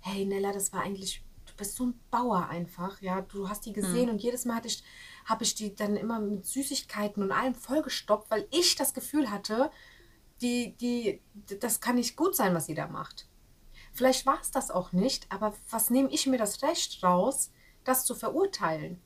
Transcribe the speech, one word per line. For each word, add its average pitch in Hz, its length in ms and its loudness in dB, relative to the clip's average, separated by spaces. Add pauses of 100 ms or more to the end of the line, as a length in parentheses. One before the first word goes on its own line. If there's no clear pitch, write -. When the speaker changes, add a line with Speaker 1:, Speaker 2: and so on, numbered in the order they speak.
Speaker 1:
"Hey 196 240 -4
Nella, 196 260 0
das 196 220 -2
war 190 100 -2
eigentlich, 190 420 -6 (220)
du - 100 -20
bist 202 200 -8
so 254 100 -2
ein 247 140 -4 (100)
Bauer 233 380 2
einfach, 175 540 -6
ja, 185 180 -2
du 196 280 -6
hast 214 160 -6
die 220 80 -10
gesehen 208 360 2
Speaker 2:
Hm. 226 60 0
Speaker 1:
und 202 80 -2
jedes 240 220 -2
Mal 233 120 -2
hatte 226 120 -6
ich, - 140 -6 (440)
habe 220 180 0
ich - 100 0
die 208 220 -6
dann 208 200 0
immer 226 220 -2
mit 208 260 -2
Süßigkeiten 208 760 -4
und 196 80 0
allem 247 240 0
vollgestopft, 247 760 0
weil 208 180 0
ich 339 240 4
das 269 200 0
Gefühl 262 360 0
hatte, 202 400 0 (680)
die, 240 400 0
die, 240 400 0 (140)
d-, 202 240 -12
das 220 220 0
kann 240 140 2
nicht 240 220 2
gut 359 180 2
sein, 196 200 4
was 156 120 0
sie 156 80 -6
da 156 140 -6
macht." - 400 -12 (640)
Vielleicht 254 340 4
war 277 140 4
es - 120 -6
das 254 180 -2
auch 180 220 -2
nicht, 196 400 2
aber 208 220 -2 (160)
was 226 200 2
nehme 262 200 4
ich 311 160 0
mir 254 120 4
das 208 240 0
Recht - 400 0
raus, 180 480 4 (340)
das 254 200 4
zu 240 100 0
verurteilen? 180 920 0